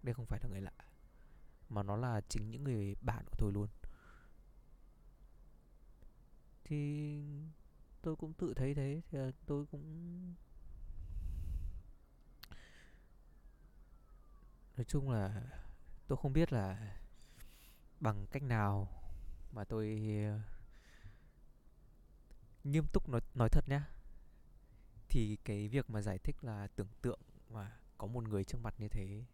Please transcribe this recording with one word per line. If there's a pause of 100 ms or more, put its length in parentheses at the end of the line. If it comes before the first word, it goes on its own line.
Đây
không
phải
là
người
lạ, (960)
mà
nó
là
chính
những
người
bạn
của
tôi
luôn. (3000)
Thì (800)
tôi
cũng
tự
thấy
thế, (100)
thì
là (140)
tôi
cũng, (4000)
nói
chung
là (640)
tôi
không
biết
là (1040)
bằng
cách
nào (640)
mà
tôi, (240)
ờ, (2250)
nghiêm
túc
nói, (120)
nói
thật
nhá. (1200)
Thì
cái
việc
mà
giải
thích
là
tưởng (140)
tượng (300)
mà (180)
có
một
người
trước
mặt
như
thế (100)